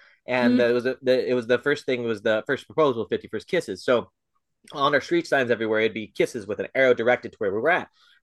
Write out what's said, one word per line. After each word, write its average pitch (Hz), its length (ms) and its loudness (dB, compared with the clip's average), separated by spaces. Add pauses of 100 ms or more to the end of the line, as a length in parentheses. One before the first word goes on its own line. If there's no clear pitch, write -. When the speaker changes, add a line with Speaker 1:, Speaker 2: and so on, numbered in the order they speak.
(260)
Speaker 1:
And 123 260 2
Speaker 2:
Mm-hmm. 123 80 4
Speaker 1:
the, 120 100 4
it - 20 2
was 123 140 0
a, 131 160 -2
the, 127 280 2
it 127 40 2
was 120 120 -2
the 120 120 2
first 143 280 -2
thing, 123 180 -2
was 107 180 -4
the 110 240 0
first 135 200 -6
proposal, 117 400 0
Fifty-first 104 420 -6
Kisses. 117 360 -4
So 120 260 0 (600)
on 147 220 0
our 131 60 2
street 170 260 -2
signs 131 240 0
everywhere, 110 300 0
it'd 107 140 0
be 110 140 -10
Kisses - 380 -4
with 101 140 -6
an - 140 2
arrow 131 200 4
directed 120 380 0
to - 60 -20
where 98 140 0
we 104 80 -2
were 151 100 0
at. 160 180 -2 (340)